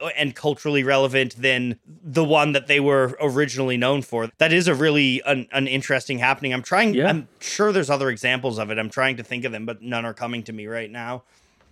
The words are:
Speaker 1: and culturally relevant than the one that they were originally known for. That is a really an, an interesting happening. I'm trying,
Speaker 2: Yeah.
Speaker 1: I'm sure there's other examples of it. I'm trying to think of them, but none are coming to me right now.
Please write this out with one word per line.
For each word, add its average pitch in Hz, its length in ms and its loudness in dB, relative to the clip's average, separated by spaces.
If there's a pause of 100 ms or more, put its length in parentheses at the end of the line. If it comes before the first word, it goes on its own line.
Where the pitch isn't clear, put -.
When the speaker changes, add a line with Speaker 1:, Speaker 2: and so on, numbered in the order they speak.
(180)
Speaker 1:
and 143 180 -2
culturally 147 480 -2
relevant 135 560 2
than 127 460 0
the 160 400 -2
one 151 280 4
that 139 120 0
they 143 140 4
were 139 420 2
originally 131 560 0
known 131 240 2
for. 113 380 -4
That 160 120 6
is 175 160 4
a 175 60 4
really 143 540 2
an, 135 240 0
an 135 160 0
interesting 131 500 -2
happening. 131 340 0
I'm 127 120 -4
trying, 208 320 2
Speaker 2:
Yeah. 147 140 2
Speaker 1:
I'm 151 180 -2 (120)
sure - 320 -2
there's 165 200 0
other 135 180 0
examples 123 480 -2
of 107 140 -6
it. 110 80 -4
I'm 110 100 -4
trying 131 280 -2
to 117 60 -12
think 123 220 -8
of 123 60 -4
them, 110 160 -10
but 110 160 -12
none 117 200 -6
are 113 120 -8
coming 120 300 -8
to 113 80 -14
me 107 120 -12
right 113 240 -8
now. 120 320 -10 (500)